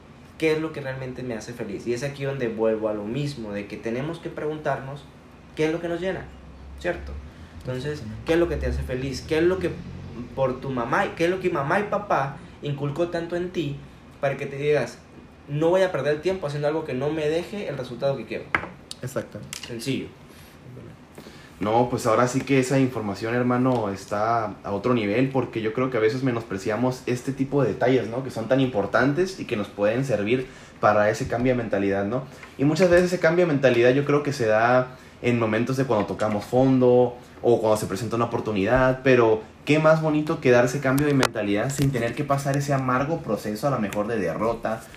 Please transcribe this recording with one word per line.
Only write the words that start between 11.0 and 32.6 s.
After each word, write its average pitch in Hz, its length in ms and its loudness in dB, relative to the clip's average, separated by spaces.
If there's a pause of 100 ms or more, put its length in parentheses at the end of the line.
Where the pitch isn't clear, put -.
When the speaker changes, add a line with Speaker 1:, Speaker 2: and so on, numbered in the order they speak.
Speaker 1:
qué 165 120 0
es 175 40 2
lo 185 100 -2
que 180 100 -2
mamá 156 300 0
y 208 40 -2
papá 165 540 -2 (240)
inculcó 143 460 -2
tanto 170 280 -6
en 180 140 -4
ti 147 260 -4 (440)
para 139 160 0
que 139 100 -8
te 139 100 -10
digas, 139 420 0 (500)
"No 151 220 0
voy 190 120 4
a 185 100 2
perder 143 240 0
el 151 60 -12
tiempo 185 260 -2
haciendo 147 180 -4
algo 156 180 0
que 135 100 -8
no 131 160 -2
me 156 180 -2
deje 175 400 -4
el - 100 -6
resultado 127 380 -2
que 117 100 -10
quiero"? 101 180 -8 (560)
Speaker 2:
Exactamente. - 640 -8
Speaker 1:
Sencillo. 117 420 -6 (1500)
Speaker 3:
No, 113 300 2
pues 123 180 -4
ahora 120 220 4
sí 131 140 -2
que 139 180 2
esa 135 180 2
información, 113 560 -2
hermano, 123 540 2
está 104 760 -2
a 101 100 -6
otro 101 200 0
nivel, 117 380 2
porque 120 320 -2
yo 107 100 -2
creo 127 180 -2
que 123 60 -2
a 110 40 2
veces 110 220 2
menospreciamos 117 840 -2
este 123 260 -2
tipo 139 300 0
de 113 80 2
detalles, 113 380 2
¿no? 120 140 -4
Que 131 80 -8
son 110 160 -6
tan 131 140 2
importantes 135 800 0
y - 60 -8
que - 100 -4
nos 101 120 -4
pueden 110 360 0
servir 120 420 0 (340)
para 104 280 6
ese - 200 -2
cambio 123 260 2
de - 20 2
mentalidad, 101 480 0
¿no? 120 200 -2 (340)
Y 135 80 2